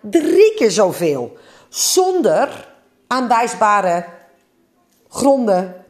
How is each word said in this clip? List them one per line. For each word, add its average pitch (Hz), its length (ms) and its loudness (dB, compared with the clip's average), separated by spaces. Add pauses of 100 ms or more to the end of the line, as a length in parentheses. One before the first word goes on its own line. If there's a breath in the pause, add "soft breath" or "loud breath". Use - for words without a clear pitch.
drie 302 540 0
keer 220 160 0
zoveel. 160 640 -2 (320 loud breath)
Zonder 294 1000 0 (380)
aanwijsbare 214 960 0 (1040)
gronden 220 680 0 (140)